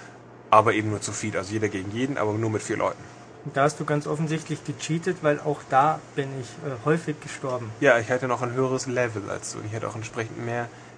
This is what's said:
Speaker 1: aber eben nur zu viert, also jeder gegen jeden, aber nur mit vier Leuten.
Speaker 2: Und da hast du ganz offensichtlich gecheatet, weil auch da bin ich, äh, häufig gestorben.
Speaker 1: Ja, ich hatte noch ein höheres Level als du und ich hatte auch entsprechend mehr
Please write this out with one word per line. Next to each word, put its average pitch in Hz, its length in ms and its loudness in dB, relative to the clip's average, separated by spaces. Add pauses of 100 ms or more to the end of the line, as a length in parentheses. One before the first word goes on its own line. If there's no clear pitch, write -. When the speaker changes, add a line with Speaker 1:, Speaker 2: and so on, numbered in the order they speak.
(500)
Speaker 1:
aber 110 240 8
eben 107 160 2
nur 101 120 -2
zu 104 100 -4
viert, 107 240 -4
also 95 180 -4
jeder 107 160 2
gegen 95 220 -4
jeden, 127 260 -2
aber 104 160 2
nur 110 160 0
mit 107 140 0
vier 107 140 -2
Leuten. 95 240 0 (440)
Speaker 2:
Und 143 100 -8
da 135 60 4
hast 151 180 2
du 160 60 -6
ganz 147 220 0
offensichtlich 156 580 -2
gecheatet, 165 560 -2
weil 147 180 4
auch 147 300 -2
da 151 300 4 (160)
bin 139 120 0 (140)
ich, 117 60 -10 (200)
äh, 135 60 -4 (120)
häufig 156 360 0
gestorben. 123 480 -6 (100)
Speaker 1:
Ja, 131 200 8
ich 113 100 -2
hatte 127 180 2
noch 123 140 2
ein 120 120 0
höheres 131 340 2
Level 113 420 0
als - 240 -6
du 113 60 -8
und 110 80 -8
ich 107 80 -6
hatte 113 120 -4
auch 107 80 -6
entsprechend 113 480 -6
mehr 117 240 -4 (300)